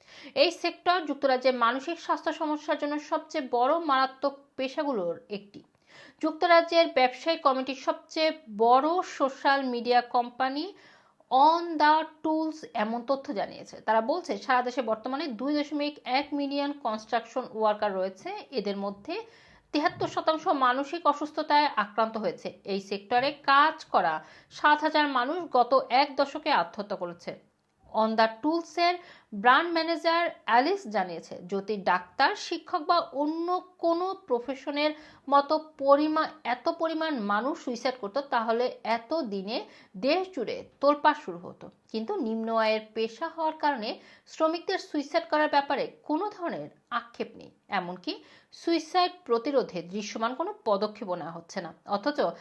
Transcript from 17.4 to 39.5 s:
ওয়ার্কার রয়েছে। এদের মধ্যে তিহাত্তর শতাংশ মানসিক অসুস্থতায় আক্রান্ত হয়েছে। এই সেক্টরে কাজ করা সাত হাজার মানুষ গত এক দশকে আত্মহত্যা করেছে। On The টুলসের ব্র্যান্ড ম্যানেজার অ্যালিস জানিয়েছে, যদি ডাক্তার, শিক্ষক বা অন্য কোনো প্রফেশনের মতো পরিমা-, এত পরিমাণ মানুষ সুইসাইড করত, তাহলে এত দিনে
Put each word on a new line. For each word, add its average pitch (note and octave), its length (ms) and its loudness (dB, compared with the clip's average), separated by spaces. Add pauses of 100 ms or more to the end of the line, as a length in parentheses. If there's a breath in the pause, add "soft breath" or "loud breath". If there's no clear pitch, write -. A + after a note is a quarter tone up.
ওয়ার্কার G#3+ 400 0
রয়েছে। F#3+ 360 -6 (220)
এদের G3+ 260 -4
মধ্যে G3+ 460 -8 (480 soft breath)
তিহাত্তর E4 360 0
শতাংশ D#4+ 400 -2
মানসিক C#4+ 600 2
অসুস্থতায় D4 680 2
আক্রান্ত A3 420 -2
হয়েছে। F#3 460 -6
এই G3 180 -4
সেক্টরে B3 500 -2
কাজ D4 540 4
করা E3+ 380 2 (260 loud breath)
সাত D4+ 320 4
হাজার D4+ 260 2
মানুষ C#4 320 0 (120)
গত A#3+ 380 4
এক C4+ 260 2
দশকে C#4+ 360 0
আত্মহত্যা G3+ 460 -2
করেছে। F3 420 -10 (540)
On A3 220 2
The A3 120 6 (140)
টুলসের E4+ 540 0 (380 loud breath)
ব্র্যান্ড C4 380 4
ম্যানেজার E4 580 0 (160)
অ্যালিস C4+ 420 2
জানিয়েছে, F#3 600 -6
যদি G3 300 -4
ডাক্তার, G3 580 2
শিক্ষক E4+ 460 -6
বা E4+ 180 4
অন্য E4 640 -2 (160)
কোনো F4 380 0 (120)
প্রফেশনের C#4 640 -2 (380 loud breath)
মতো C#4+ 480 2
পরিমা-, D4 500 4 (160)
এত B3 260 -2
পরিমাণ D#4+ 500 -2
মানুষ G#3+ 440 -2
সুইসাইড B3 380 -4
করত, G3+ 160 -6
তাহলে A#3+ 680 0
এত A#3 300 -2
দিনে A3+ 520 -4 (320 loud breath)